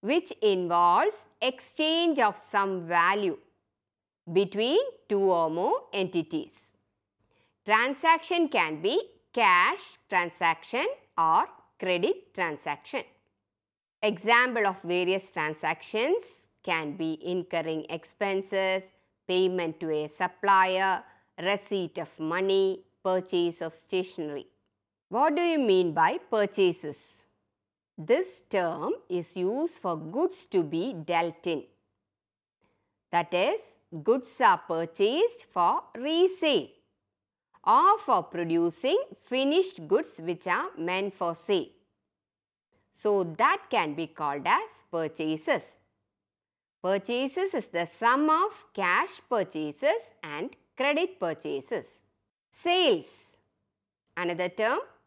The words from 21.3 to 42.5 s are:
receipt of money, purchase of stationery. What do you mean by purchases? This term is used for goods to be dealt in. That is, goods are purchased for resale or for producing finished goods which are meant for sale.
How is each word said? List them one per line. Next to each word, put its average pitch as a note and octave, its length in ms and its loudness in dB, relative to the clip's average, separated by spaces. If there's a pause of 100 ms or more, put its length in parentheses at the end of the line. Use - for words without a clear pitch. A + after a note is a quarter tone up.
receipt F#3 580 -4
of D#3+ 100 -8 (100)
money, F#3+ 640 0 (240)
purchase F3+ 580 -2
of D#3+ 120 -10
stationery. E3 720 -6 (600)
What D4 280 0
do F4 60 0
you E4 160 2
mean F#3 340 2
by E3 260 2 (120)
purchases? F#3+ 960 -2 (720)
This B3+ 500 0
term F3+ 460 -2 (140)
is F3+ 280 -6
used A#3 420 -2
for F3 180 -4
goods G#3+ 500 -4
to F#3 160 0
be E3 300 -4
dealt E3+ 540 -4
in. D#3+ 180 -2 (1500)
That E3+ 240 -2
is, B3 260 0 (420)
goods B3+ 380 0
are G3+ 180 6
purchased G3+ 960 -2
for F#3 300 2 (140)
resale D#4 720 0 (960)
or E4 340 6
for A3 240 2
producing E3+ 760 0 (240)
finished C#4 640 0
goods A3 320 0
which E3+ 280 -6
are G#3+ 320 -2
meant F#3 360 -4
for E3+ 200 -4
sale. F3 340 -2 (1200)